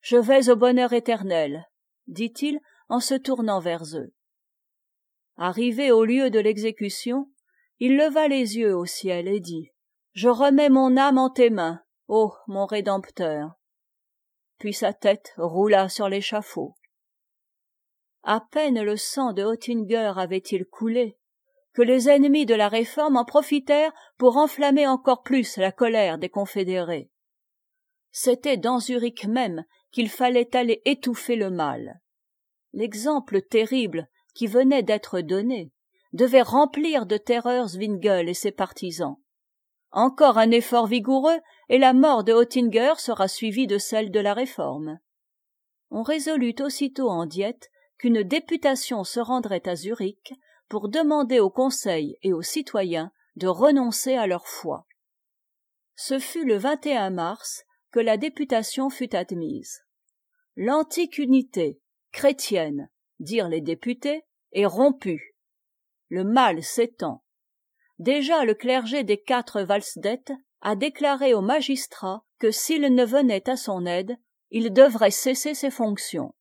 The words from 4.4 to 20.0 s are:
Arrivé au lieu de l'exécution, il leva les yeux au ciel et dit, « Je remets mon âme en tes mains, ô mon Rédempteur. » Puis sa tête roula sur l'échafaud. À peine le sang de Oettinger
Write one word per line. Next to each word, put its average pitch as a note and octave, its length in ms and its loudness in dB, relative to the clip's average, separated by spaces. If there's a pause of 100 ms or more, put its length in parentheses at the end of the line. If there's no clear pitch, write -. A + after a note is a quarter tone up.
Arrivé A#3 540 -2
au A3+ 140 6
lieu B3+ 260 2
de G#3+ 80 2
l'exécution, G#3+ 920 -2 (520)
il B3+ 160 2
leva D4+ 320 2
les A#3+ 300 -2
yeux G#3 180 2
au F3 100 -4
ciel F3+ 400 -6
et G3+ 140 -2
dit, « E3 320 -12 (400)
Je G3 160 2
remets C#4 420 4
mon C4 260 6
âme C4+ 220 4
en C4 120 2
tes B3+ 200 4
mains, E3+ 300 -4 (260)
ô G#3 260 2 (140)
mon G3 180 -4
Rédempteur. » F#3+ 920 -4 (1000)
Puis G#3 140 -8
sa G3+ 200 -2
tête - 440 -2
roula F#3+ 520 2
sur G3+ 200 -4
l'échafaud. G3 680 -8 (1500)
À G#3+ 180 0
peine C4+ 420 -2
le G#3 140 -2
sang B3 360 -4
de G3 100 -4
Oettinger A3+ 720 -2